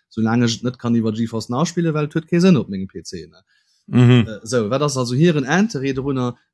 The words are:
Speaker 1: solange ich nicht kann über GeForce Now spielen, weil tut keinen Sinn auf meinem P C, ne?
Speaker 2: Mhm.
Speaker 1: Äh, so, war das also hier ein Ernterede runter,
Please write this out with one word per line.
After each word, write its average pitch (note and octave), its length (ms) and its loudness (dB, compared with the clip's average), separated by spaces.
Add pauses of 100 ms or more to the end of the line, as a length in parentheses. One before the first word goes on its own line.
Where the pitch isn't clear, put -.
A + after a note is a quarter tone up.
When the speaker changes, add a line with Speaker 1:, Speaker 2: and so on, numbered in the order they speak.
Speaker 1:
solange A2+ 360 0
ich A2+ 160 -2
nicht A#2+ 160 -6
kann A#2+ 160 -2
über A2+ 180 0
GeForce A2+ 380 -6
Now C3 160 -2
spielen, E3 300 -2
weil D3+ 120 -4
tut D#3+ 200 -6
keinen E3+ 140 0
Sinn F3+ 160 6
auf G2+ 100 -2
meinem F#2+ 200 -8
P F2 140 -14
C, D#2+ 260 -14
ne? - 140 -20 (460)
Speaker 2:
Mhm. B2 400 6
Speaker 1:
Äh, G#2+ 160 -12
so, A2+ 260 -2
war B2+ 100 -2
das C#3+ 180 -2
also B2 180 -2
hier D#3+ 200 4
ein C#3+ 80 -2
Ernterede C#3 580 -2
runter, B2+ 360 -4 (160)